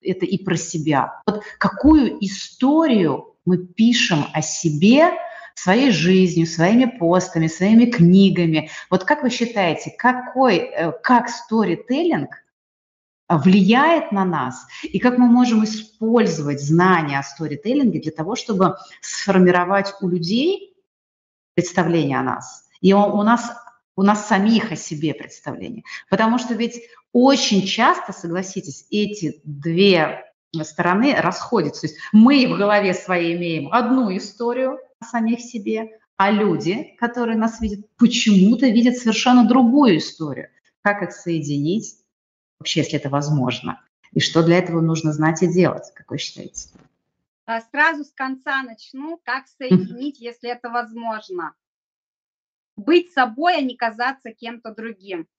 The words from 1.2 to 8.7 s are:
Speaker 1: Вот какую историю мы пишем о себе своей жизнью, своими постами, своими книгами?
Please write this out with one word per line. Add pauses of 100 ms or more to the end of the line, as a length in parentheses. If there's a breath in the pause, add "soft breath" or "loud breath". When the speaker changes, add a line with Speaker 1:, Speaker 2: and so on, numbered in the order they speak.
Speaker 1:
Вот (160 loud breath)
какую
историю (100)
мы
пишем
о
себе (440 loud breath)
своей
жизнью,
своими
постами,
своими
книгами? (200 loud breath)